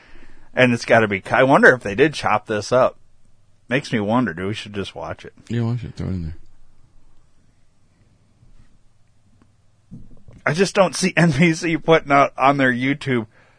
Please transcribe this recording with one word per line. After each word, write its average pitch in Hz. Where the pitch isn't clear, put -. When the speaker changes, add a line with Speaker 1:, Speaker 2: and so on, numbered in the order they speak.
Speaker 1:
And 127
it's 117
gotta 113
be, 98
I 117
wonder 151
if 120
they 101
did 143
chop 104
this 110
up. 123
Makes 135
me 117
wonder, 107
dude. 87
We 104
should 107
just 98
watch 80
it. -
Speaker 2:
Yeah, 117
watch 113
it. -
Throw 90
it 90
in 92
there. 80
Speaker 1:
I 139
just 175
don't 185
see 185
<laughs> -
N 165
B 165
C 170
putting 156
out 139
on 135
their 131
YouTube 127